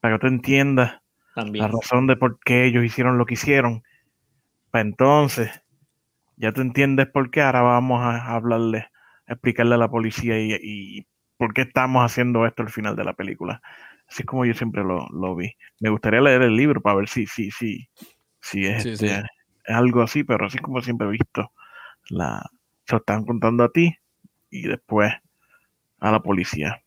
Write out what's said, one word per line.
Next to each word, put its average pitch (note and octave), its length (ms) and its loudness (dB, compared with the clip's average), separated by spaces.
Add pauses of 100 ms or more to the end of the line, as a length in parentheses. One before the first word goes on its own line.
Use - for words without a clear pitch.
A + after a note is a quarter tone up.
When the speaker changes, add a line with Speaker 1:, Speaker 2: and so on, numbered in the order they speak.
Speaker 1:
Para A2 160 2
que - 40 -2
tú - 80 0
entiendas C3 720 2 (340)
Speaker 2:
También. G#2+ 300 -4
Speaker 1:
la G#2+ 60 0
razón B2 360 0
de C3 100 4
por B2 240 -2
qué B2 260 2
ellos A#2+ 180 2
hicieron B2 340 0
lo A#2+ 80 2
que A#2+ 80 -6
hicieron. A#2+ 480 0 (880)
Pues A#2 140 0
entonces, C3 680 2 (880)
ya G#2+ 160 -2
tú C3 80 -4
entiendes C3+ 460 2
por C3+ 240 -2
qué, D3+ 120 2
ahora B2+ 200 4
vamos B2 400 4
a A#2+ 320 -4
hablarle, A2+ 540 -2 (380)
a - 60 -10
explicarle A#2+ 420 0
a A#2+ 40 4
la A#2 120 2
policía A2+ 500 -2
y, A2 120 -2 (100)
y G2+ 440 -12 (300)
por A2 180 -2
qué C3+ 80 2
estamos C3 420 2
haciendo A#2+ 420 2
esto A2+ 160 -4
al A2 80 -6
final G#2 260 -6
de G#2 80 -6
la G2 100 -6
película. G2 460 -10 (480)
Así - 140 -12
es - 40 -8
como B2+ 180 -2
yo A#2 100 2
siempre A2 300 -6
lo, F2+ 240 -4
lo F#2 260 -6
vi. F2 180 -8 (280)
Me A2 100 0
gustaría G#2+ 300 2
leer C3 220 6
el A2+ 140 4
libro C#3 240 2
para G2+ 160 2
ver G2+ 120 0
si, A2 180 -4
si, G#2 240 -8
si, A2+ 380 -8 (520)
si G2 260 -4
es, G#2+ 160 -2
Speaker 3:
Sí, A#2+ 80 -6
Speaker 1:
este, G#2+ 180 -2
Speaker 3:
sí. G2+ 60 -2 (500)
Speaker 1:
es A2 100 -6
algo A#2+ 280 4
así, D3 220 -2
pero G#2 220 -2
así F#2+ 120 -8
como B2+ 220 -6
siempre A#2 280 -4
he - 20 -2
visto, A2 400 -4 (580)
la, C#2+ 400 -6 (380)
se - 80 -2
lo A2+ 40 2
están G#2+ 260 -2
contando A#2 400 0
a A#2 80 2
ti E3+ 240 2 (540)
y G3 180 -16
después G#2 440 0 (840)
a G#2+ 140 0
la G#2 80 2
policía. F2+ 680 -4